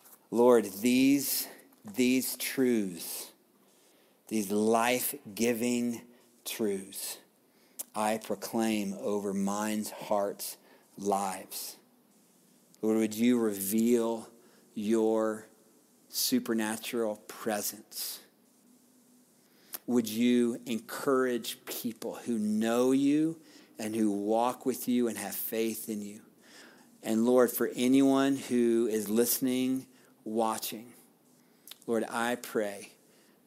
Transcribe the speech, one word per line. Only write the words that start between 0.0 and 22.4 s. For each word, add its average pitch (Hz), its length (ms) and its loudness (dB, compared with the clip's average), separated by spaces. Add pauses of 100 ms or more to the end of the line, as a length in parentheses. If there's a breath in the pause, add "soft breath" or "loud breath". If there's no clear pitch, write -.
Lord, 117 320 8 (160)
these, 135 680 2 (480 loud breath)
these 127 420 2
truths, 110 960 -2 (960 soft breath)
these 107 240 -4
life-giving 117 1500 0 (420 loud breath)
truths, 98 760 -6 (760 loud breath)
I 107 240 0
proclaim 107 840 -2
over 104 320 -2
minds, 104 600 -2
hearts, - 640 -4 (420 soft breath)
lives. 98 800 -4 (1040)
Lord, 110 160 2
would 107 160 0
you 120 240 4
reveal 113 880 0 (460 soft breath)
your 110 720 0 (640)
supernatural 113 1200 -2
presence? - 920 -6 (1700 loud breath)
Would 120 220 2
you 120 580 2
encourage 123 1000 -2
people - 520 -8 (100)
who 117 120 -2
know 113 520 2